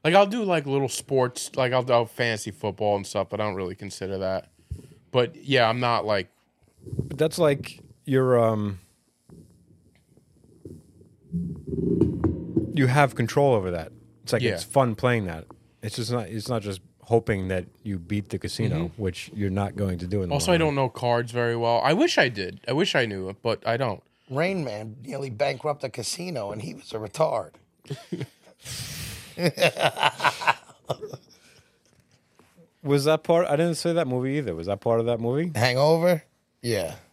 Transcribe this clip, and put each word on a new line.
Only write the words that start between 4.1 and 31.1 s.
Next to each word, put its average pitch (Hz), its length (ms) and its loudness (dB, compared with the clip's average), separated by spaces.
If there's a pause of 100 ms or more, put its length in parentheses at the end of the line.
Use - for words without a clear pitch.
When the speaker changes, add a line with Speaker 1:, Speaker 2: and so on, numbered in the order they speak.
Speaker 1:
that. 95 320 -4 (640)
But, 131 240 2
yeah, 127 300 4
I'm 117 140 2
not, 117 240 2
like 101 240 0 (580)
Speaker 2:
But - 300 -6
that's 156 220 0
like 147 420 2 (260)
your, 131 320 6
um, 107 420 2 (4000)
you 139 120 4
have 135 280 4
control 131 400 2
over 92 180 0
that. 80 200 -6 (320)
It's - 80 -2
like, 120 100 2
Speaker 1:
Yeah. 113 120 2
Speaker 2:
it's 82 100 -6
fun 127 300 2
playing 117 320 0
that. 80 180 -8 (380)
It's - 140 -6
just 117 140 -4
not, 117 180 -4
it's 107 200 -8
not 117 140 -2
just 95 180 -6 (220)
hoping 107 460 2
that 92 180 -2 (160)
you 101 160 -6
beat 98 320 -4
the 95 80 -4
casino, 85 500 -2
Speaker 1:
Mm-hmm. 104 140 -10
Speaker 2:
which 92 320 -6
you're 101 160 -2
not 98 260 -2
going 95 220 -2
to 87 80 -8
do 98 160 -2
in 90 80 -4
the 143 40 0
Speaker 1:
Also, 143 140 0
Speaker 2:
long 175 60 6
Speaker 1:
I 165 40 4
don't 160 100 4
Speaker 2:
run. 143 80 0
Speaker 1:
know 135 120 0
cards 120 440 -2
very 117 240 0
well. 117 280 2
I 147 80 2
wish 302 260 2
I 143 100 4
did. 98 380 -6
I 127 60 -2
wish 165 220 0
I 127 120 2
knew 95 220 -6
it, 101 140 -10
but 113 240 -2
I 117 100 0
don't. 120 260 -4 (280)
Speaker 3:
Rain 170 340 -2
Man 110 400 -8
nearly 135 260 -8
bankrupt 143 540 -4
a 131 60 -6
casino, 123 600 -8
and 107 120 -8
he 160 120 -10
was - 180 -16
a 113 60 -8
retard. 107 540 -2 (1800)
<laughs> - 1160 0 (2250)